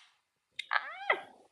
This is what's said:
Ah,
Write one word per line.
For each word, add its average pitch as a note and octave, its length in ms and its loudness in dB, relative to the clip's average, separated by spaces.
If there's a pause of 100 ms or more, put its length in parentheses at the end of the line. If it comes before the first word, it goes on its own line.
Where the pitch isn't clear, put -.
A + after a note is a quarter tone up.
(720)
Ah, F#5 460 2 (340)